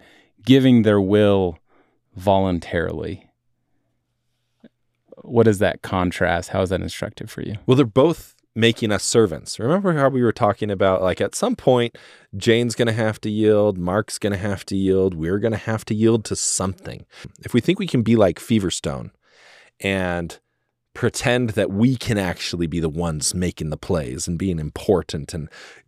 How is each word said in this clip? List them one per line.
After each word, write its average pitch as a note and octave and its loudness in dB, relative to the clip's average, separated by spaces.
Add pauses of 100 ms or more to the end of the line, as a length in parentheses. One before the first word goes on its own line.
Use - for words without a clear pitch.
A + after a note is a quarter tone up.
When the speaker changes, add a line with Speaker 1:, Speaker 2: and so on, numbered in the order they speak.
(460)
Speaker 1:
giving B2+ 6
their G#2 4
will G2 2 (580)
voluntarily. F2+ -2 (1900)
What A#2 2
is G2 4
that F#2 0
contrast? F2+ -2
How F#2+ -2
is F#2 -2
that F2+ -2
instructive - -10
for - -12
you? G#2 -8 (100)
Speaker 2:
Well, B2+ 4
they're C#3+ 4
both C#3+ 0 (200)
making A2+ 2
us G2 -2
servants. F2+ 0
Remember F3 0
how C#3 2
we C3 0
were A2+ 4
talking G#2 0
about, F#2+ 2
like, F2+ 0
at G2+ -2
some A3+ -2
point, A#2+ 0 (400)
Jane's A#2 2
gonna A#2 0
have A2 -2
to A2 -4
yield, G#2 2
Mark's F#2 -2
gonna G2+ -2
have G2 -6
to G2+ -4
yield, F#2+ 2
we're E2+ -2
gonna A2 -2
have A2 -6
to A2 -4
yield A2+ 2
to - -6
something. - -6 (380)
If - -6
we A#2+ 2
think F3+ 0
we F#3+ -4
can B2 0
be A2+ 4
like F#2+ 4
Feverstone D#2+ -2 (720)
and F2+ -4 (540)
pretend B2 -2
that G2 -2
we A#2+ 2
can A2+ -2
actually E2+ -4
be E2 -4
the D#2+ 0
ones D#2 -4
making E2+ -4
the D2+ -6
plays D2 -4
and E2+ -4
being F2+ -2
important D#2 -4
and D#2 -10 (380)